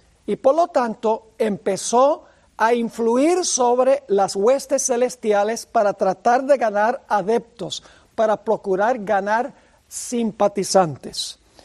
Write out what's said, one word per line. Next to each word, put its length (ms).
y 100
por 180
lo 140
tanto 720
empezó 840
a 180
influir 720
sobre 640
las 300
huestes 500
celestiales 800
para 280
tratar 500
de 120
ganar 520
adeptos, 760
para 300
procurar 540
ganar 540
simpatizantes. 1500